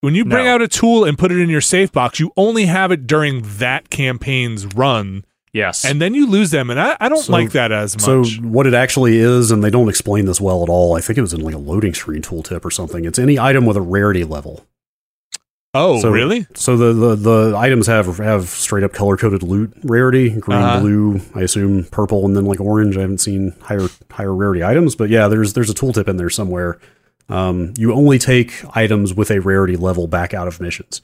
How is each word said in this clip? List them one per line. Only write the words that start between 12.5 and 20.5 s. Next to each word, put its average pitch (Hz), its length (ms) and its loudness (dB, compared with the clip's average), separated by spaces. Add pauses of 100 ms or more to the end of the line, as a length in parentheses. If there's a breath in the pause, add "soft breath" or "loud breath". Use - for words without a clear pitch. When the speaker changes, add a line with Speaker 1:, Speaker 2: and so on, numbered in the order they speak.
Speaker 3:
or 87 60 -6
something. 85 360 -8
It's 85 120 -4
any 135 220 2
item 131 260 2
with 107 120 4
a 101 40 -2
rarity 95 420 0
level. 76 420 -12 (1080)
Speaker 1:
Oh, 143 260 2
Speaker 3:
So, 110 120 2
Speaker 1:
really? 151 420 0
Speaker 3:
so 127 240 0
the, 117 160 4
the, 113 220 2
the 110 420 2
items 120 300 2
have, 101 300 2
have 104 320 0
straight - 340 -4
up 98 100 -2
color 101 240 0
coded 98 240 0
loot 98 320 -2 (100)
rarity, 127 480 2
green, 117 280 -2